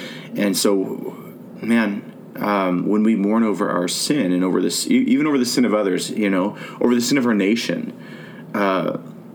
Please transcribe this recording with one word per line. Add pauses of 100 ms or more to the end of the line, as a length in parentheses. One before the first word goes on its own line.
(360)
and
so, (460)
man, (240)
um,
when
we
mourn
over
our
sin
and
over
this,
e-, (120)
even
over
the
sin
of
others,
you
know, (240)
over
the
sin
of
our
nation, (600)
uh, (380)